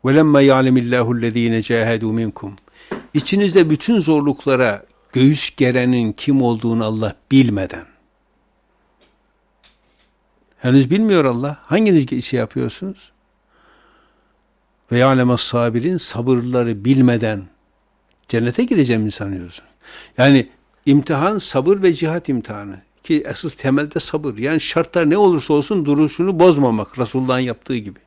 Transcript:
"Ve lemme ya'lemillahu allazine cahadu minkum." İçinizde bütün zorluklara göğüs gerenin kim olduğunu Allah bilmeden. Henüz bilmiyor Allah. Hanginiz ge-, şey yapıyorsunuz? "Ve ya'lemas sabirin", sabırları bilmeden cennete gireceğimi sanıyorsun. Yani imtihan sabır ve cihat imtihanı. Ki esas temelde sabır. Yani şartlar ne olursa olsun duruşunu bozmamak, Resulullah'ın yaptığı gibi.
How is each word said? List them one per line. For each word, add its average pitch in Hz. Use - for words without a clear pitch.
"Ve 135
lemme 151
ya'lemillahu 127
allazine 117
cahadu 113
minkum." 104
İçinizde 180
bütün 202
zorluklara 139
göğüs 139
gerenin 123
kim 135
olduğunu 113
Allah 110
bilmeden. 110
Henüz 127
bilmiyor 196
Allah. 131
Hanginiz 208
ge-, 123
şey -
yapıyorsunuz? 127
"Ve 120
ya'lemas 127
sabirin", 120
sabırları 120
bilmeden 120
cennete 120
gireceğimi 120
sanıyorsun. 92
Yani 135
imtihan 147
sabır 185
ve 175
cihat 160
imtihanı. 101
Ki 151
esas 143
temelde 147
sabır. 143
Yani 147
şartlar 165
ne 175
olursa 175
olsun 147
duruşunu 156
bozmamak, 135
Resulullah'ın 127
yaptığı 123
gibi. 104